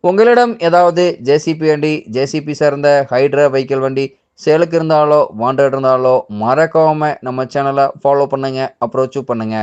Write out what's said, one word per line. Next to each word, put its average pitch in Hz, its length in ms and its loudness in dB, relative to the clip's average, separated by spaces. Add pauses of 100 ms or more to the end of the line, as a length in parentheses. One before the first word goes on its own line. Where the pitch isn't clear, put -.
உங்களிடம் 233 480 4 (140)
ஏதாவது 175 380 4 (220)
ஜே 139 160 2
சி 165 180 -4
பி 156 80 -2
வண்டி, 151 220 0 (240)
ஜே 131 160 0
சி 156 160 -4
பி 151 120 -6
சார்ந்த 143 300 0 (220)
ஹைட்ரா 139 340 2 (100)
வெஹிக்கிள் 135 300 -2
வண்டி 135 200 -2 (360)
சேலுக்கு 165 380 0
இருந்தாலோ, 151 400 2 (220)
வாண்டட் 131 320 0
இருந்தாலோ, 131 400 2 (300)
மறக்காம 156 680 0 (180)
நம்ம 127 280 -6
சேனலை 139 320 0 (160)
ஃபாலோ 139 300 2
பண்ணுங்க, 135 280 -6 (260)
அப்ரோச் 131 320 -4 (120)
பண்ணுங்க. 110 320 -4